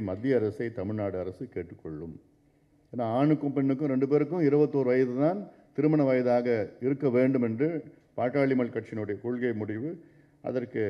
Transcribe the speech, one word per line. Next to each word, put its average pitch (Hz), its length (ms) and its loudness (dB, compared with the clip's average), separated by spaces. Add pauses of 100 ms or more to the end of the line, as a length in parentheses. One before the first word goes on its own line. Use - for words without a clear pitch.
மத்திய 107 380 0
அரசை 107 320 -2
தமிழ்நாடு 101 500 -4
அரசு 90 220 -10 (100)
கேட்டுக்கொள்ளும். 82 600 -10 (800)
ஏன்னா, 123 120 -4 (140)
ஆணுக்கும் 147 340 2
பெண்ணுக்கும் 135 400 0
ரெண்டு 131 200 2
பேருக்கும் 151 360 2
இருபத்தோரு 143 440 2
வயது 127 260 2
தான் 165 200 2 (380)
திருமண 151 280 4
வயதாக 123 440 4 (320)
இருக்க 135 300 0
வேண்டும் 127 380 4
என்று 117 200 0 (480)
பாட்டாளி 135 380 2
மக்கள் 120 220 0
கட்சியினுடைய 110 440 -6
கொள்கை 120 320 -2
முடிவு. 107 380 -6 (580)
அதற்கு 120 420 -4